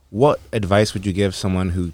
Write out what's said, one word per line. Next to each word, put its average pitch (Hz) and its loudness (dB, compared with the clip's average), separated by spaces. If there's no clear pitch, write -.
what 127 2
advice 104 2
would 95 -6
you 101 0
give 98 0
someone 92 -2
who 87 -2